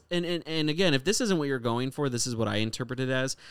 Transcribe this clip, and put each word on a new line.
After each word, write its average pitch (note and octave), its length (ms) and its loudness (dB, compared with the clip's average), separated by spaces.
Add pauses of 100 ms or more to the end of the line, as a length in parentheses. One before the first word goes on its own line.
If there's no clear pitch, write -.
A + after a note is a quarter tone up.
and, F3 160 -2
and, E3+ 220 -4
and D#3 220 0
again, E3 240 4
if C3 100 -2
this F#3+ 160 2
isn't G3 180 2
what C#3+ 120 0
you're C3 100 0
going A#2+ 320 0
for, D3 160 0
this A#2+ 180 0
is B2 120 -2
what A2 100 2
I G#2 100 0
interpret A#2+ 440 -2
it C3 80 -2
as, C3 260 0 (160)